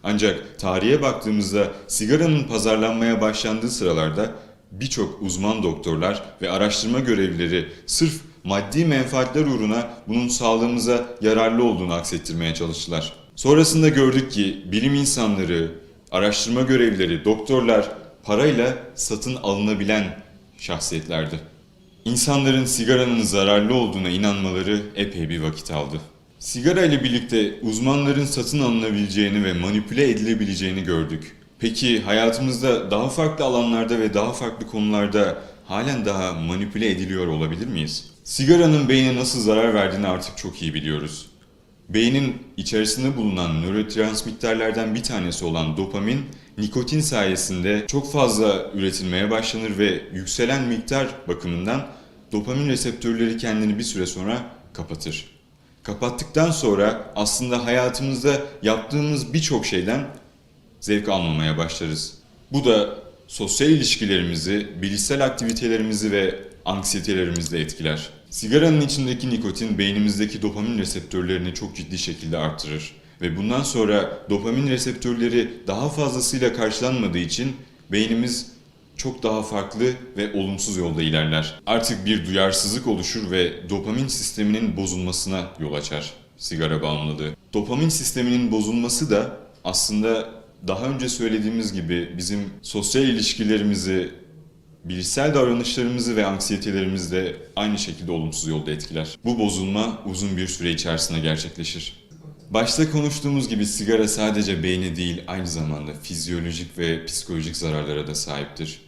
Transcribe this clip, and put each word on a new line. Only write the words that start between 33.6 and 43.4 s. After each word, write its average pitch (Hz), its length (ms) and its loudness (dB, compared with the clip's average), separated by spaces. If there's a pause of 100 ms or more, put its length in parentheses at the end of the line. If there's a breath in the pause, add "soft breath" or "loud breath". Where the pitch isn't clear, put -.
ve 107 140 0
daha 110 200 2
farklı 113 340 -6
konularda 104 720 2 (280 loud breath)
halen 117 400 -2
daha 95 280 0
manipüle 101 580 -2
ediliyor 92 360 -2
olabilir 80 400 -2
miyiz? 78 440 -6 (120)
Sigaranın 151 640 6
beyne 131 260 6
nasıl 127 240 0
zarar 107 340 4
verdiğini 98 340 2
artık 92 300 -4
çok 87 240 -8
iyi 80 120 -2
biliyoruz. 76 560 -4 (600)
Beynin 120 440 4 (240)
içerisinde 110 600 0
bulunan 90 440 0